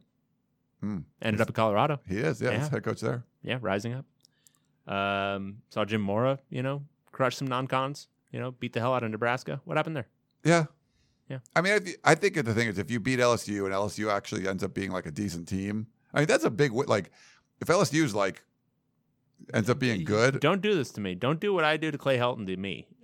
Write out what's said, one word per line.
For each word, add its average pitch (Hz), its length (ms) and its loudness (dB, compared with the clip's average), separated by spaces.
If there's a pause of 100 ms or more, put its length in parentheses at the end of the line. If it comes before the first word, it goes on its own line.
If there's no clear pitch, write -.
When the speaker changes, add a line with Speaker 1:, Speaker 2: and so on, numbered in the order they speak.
(800)
Speaker 1:
Hmm. 101 180 -4 (220)
Speaker 2:
Ended 110 200 0
up 110 80 0
in - 40 -4
Colorado. 113 540 2
Speaker 1:
He 95 120 -2
is, 139 220 -2
yeah. 120 120 0
He's 110 80 0
Speaker 2:
Yeah. 147 100 -4
Speaker 1:
head 107 140 -4
coach 110 160 -4
there. 123 240 -4 (180)
Speaker 2:
Yeah, 123 180 -4
rising 104 320 -2
up. 131 120 -10 (840)
Um, 98 840 -2
saw 107 140 -2
Jim 107 160 0
Mora, 113 380 0 (100)
you 127 140 -6
know, 143 220 -4 (260)
crush 123 260 0
some 135 120 -4
non-cons, 131 580 -2 (240)
you 123 80 -10
know, 123 140 -6
beat 120 200 -8
the 120 60 -2
hell 123 160 0
out 123 80 0
of 113 80 -2
Nebraska. 123 540 0
What 160 120 -4
happened 156 200 -2
there? 117 100 -8 (380)
Speaker 1:
Yeah. 160 220 4 (600)
Speaker 2:
Yeah. 135 100 -8 (180)
Speaker 1:
I 160 40 2
mean, 190 120 2
I, 214 80 6
th-, 180 240 -8
I 147 100 8
think 190 200 2
the 117 200 2
thing 117 140 2
is, 95 100 -2
if 98 100 -2
you 117 120 -2
beat 123 180 0
L 120 140 6
S 110 160 -2
U 101 160 -2
and 95 100 -2
L 101 120 2
S 98 120 -6
U 107 100 -2
actually 101 380 -2
ends 95 160 -2
up 95 100 -4
being, 98 200 -4
like, 90 140 -4
a 82 40 -8
decent 85 380 -6
team, 101 400 -4 (260)
I 143 60 0
mean, 151 80 2
that's 294 160 4
a - 60 2
big 139 200 2
wi-, 113 180 -2
like, 107 220 2 (500)
if - 80 -8
L 175 120 6
S 160 120 2
U's, 147 220 2
like, 98 300 -2 (1080)
ends 113 160 2
up 131 120 2
being 117 200 2
Speaker 2:
Y-, 80 40 -4
Speaker 1:
good. 117 340 4
Speaker 2:
don't 175 240 2
do 208 140 2
this 127 160 -2
to 110 80 -8
me. 92 160 -4
Don't 139 240 0
do 202 120 0
what 170 120 2
I 151 120 4
do 156 140 -2
to 143 80 -4
Clay 135 200 2
Helton 120 280 0
to 92 100 -4
me, 95 300 -6 (180)